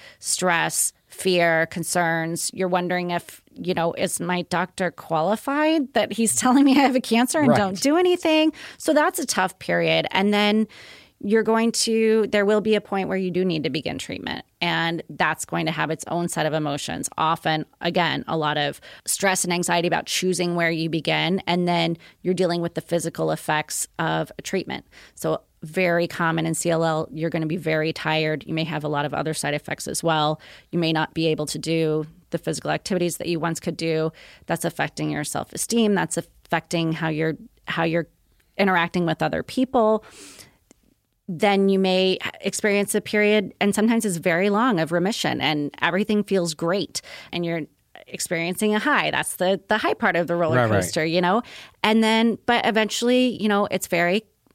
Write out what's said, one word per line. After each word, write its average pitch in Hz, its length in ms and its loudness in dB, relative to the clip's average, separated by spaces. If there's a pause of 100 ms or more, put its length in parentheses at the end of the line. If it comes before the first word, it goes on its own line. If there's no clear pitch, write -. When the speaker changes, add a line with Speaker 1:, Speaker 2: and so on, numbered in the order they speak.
(200)
Speaker 1:
stress, - 720 0 (140)
fear, 170 580 2
concerns. 165 880 -2
You're 185 140 -2
wondering 180 440 0
if, - 300 -6 (100)
you 180 220 -6
know, 170 200 0
"Is - 280 -4
my 180 220 -2
doctor 180 480 -2
qualified 269 1000 0
that 214 200 0
he's 220 220 0
<laughs> - 20 0
telling 254 260 6
me 269 100 6
I 277 100 6
have 262 120 4
a 254 60 4
cancer 247 380 2
and 294 100 4
Speaker 2:
Right. 277 80 6
Speaker 1:
don't 190 240 0
do 294 160 4
anything?" 339 560 4 (240)
So - 160 0
that's 302 260 2
a 294 60 -4
tough - 340 -2
period. 165 520 2
And 202 220 2
then 208 340 4 (540)
you're 214 220 2
going 226 300 2
to, 220 540 2
there 208 180 2
will 214 160 4
be 214 140 2
a 208 40 2
point 196 300 -4
where 190 80 -2
you 185 120 -2
do 180 140 0
need 165 200 0
to 156 60 -2
begin - 280 -6
treatment. - 480 -8 (160)
And 165 480 0
that's 156 340 -2
going 165 220 -4
to 156 80 -2
have 156 180 -2
its 160 160 -6
own 170 220 -2
set 156 160 -2
of 151 80 0
emotions. 151 640 -4
Often, 160 480 -2 (160)
again, 165 440 -2
a 165 120 -4
lot 151 200 -2
of 147 220 -4 (260)
stress - 380 0
and 180 80 -2
anxiety 175 340 0
about 165 200 -2
choosing 175 500 -2
where 170 160 0
you 165 180 -4
begin. 156 560 0
And 175 220 0
then 170 300 0 (240)
you're 180 120 -2
dealing 175 280 0
with 170 140 -6
the 165 60 -4
physical 160 500 -4
effects - 540 -4 (120)
of 160 420 -2
a - 20 -14
treatment. - 440 -6 (300)
So 180 260 -2 (200)
very 170 460 0
common 165 380 0
in 165 80 -2
C 170 160 -2
L 165 160 2
L, 160 260 0
you're 160 180 -4
gonna 160 160 -2
be 160 120 -4
very 156 340 -2
tired. 156 560 -2
You - 60 -6
may 160 100 -2
have 151 220 -4
a - 20 -4
lot 147 160 -2
of 147 100 -4
other 156 200 -2
side 147 200 -4
effects - 360 -8
as 139 120 -6
well. 156 380 0 (320)
You 165 80 -2
may 160 140 0
not 156 200 -2
be 160 140 -2
able 156 200 -2
to - 120 -8
do 156 460 0 (240)
the 170 80 -4
physical 156 340 -6
activities 175 460 -2
that - 100 -8
you 165 140 -2
once 165 180 -2
could 165 160 -6
do. 160 380 -2 (320)
That's 165 180 -4
affecting 151 460 -4
your 147 160 -4
self-esteem. - 720 -2
That's 165 200 -2
affecting 165 800 -4
how 160 160 -4
you're, 160 260 -2 (320)
how - 160 -2
you're 165 240 0 (500)
interacting 180 480 2
with 160 160 0
other - 220 0
people. 220 640 2 (1300)
Then 196 380 2
you 196 80 4
may 185 400 2 (240)
experience 202 540 0
a 208 60 2
period, 208 580 2
and 202 160 2
sometimes 226 280 2
it's 190 140 -2
very 175 320 2
long, 214 300 2
of 160 120 -2
remission, 175 500 0
and 147 280 0 (100)
everything 202 440 0
feels 170 320 -2
great, 170 460 -4 (300)
and 175 140 -4
you're 165 180 -4 (440)
experiencing 180 640 -2
a 214 60 0
high. 185 320 2
That's 147 240 -2
the, 185 320 2
the 214 100 2
high 262 160 0
part 196 220 0
of 170 100 2
the 170 100 -2
roller 170 200 2
Speaker 2:
Right, 120 140 4
right. 104 120 4
Speaker 1:
coaster, 156 240 -2
you 165 160 2
know? 190 220 2 (400)
And 220 200 4
then, 226 440 2
but 240 180 2
eventually, 240 760 2
you 208 80 0
know, 202 220 2
it's - 160 -4
very 175 380 0 (320)